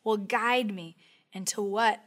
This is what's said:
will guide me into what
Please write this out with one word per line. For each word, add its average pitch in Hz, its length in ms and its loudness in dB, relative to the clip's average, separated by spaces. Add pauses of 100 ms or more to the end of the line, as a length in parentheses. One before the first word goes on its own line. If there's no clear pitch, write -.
will 220 140 2
guide 214 560 0
me 165 240 -12 (340)
into 190 300 -6
what 208 460 2